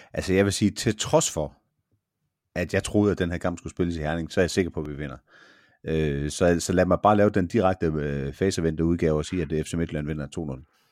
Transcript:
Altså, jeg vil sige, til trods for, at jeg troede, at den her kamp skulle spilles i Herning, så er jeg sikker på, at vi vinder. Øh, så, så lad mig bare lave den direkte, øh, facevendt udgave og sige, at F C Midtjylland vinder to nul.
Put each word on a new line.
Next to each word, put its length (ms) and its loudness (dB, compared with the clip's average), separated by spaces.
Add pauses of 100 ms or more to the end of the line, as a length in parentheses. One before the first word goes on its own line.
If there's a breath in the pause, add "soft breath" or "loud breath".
(140)
Altså, 200 -2
jeg 120 6
vil 80 2
sige, 180 2
til 260 -2
trods 360 0
for, 240 -6 (1000)
at 180 -2
jeg 100 2
troede, 280 2
at 80 -4
den 120 0
her 60 -4
kamp 220 -4
skulle 140 -12
spilles 240 -2
i 20 -6
Herning, 320 -4
så 80 0
er 40 4
jeg 60 2
sikker 220 -2
på, 100 -6
at 80 -8
vi 60 -10
vinder. 220 -10 (680 soft breath)
Øh, 460 -2
så, 300 4
så 140 -2
lad 120 4
mig 180 4
bare 140 6
lave 120 6
den 180 2
direkte, 380 2
øh, 480 -2
facevendt 460 0
udgave 380 2
og 80 -2
sige, 160 -4
at 240 -2
F 40 -12
C 40 -6
Midtjylland 340 -4
vinder 200 -6
to 180 -8
nul. 160 -10 (300)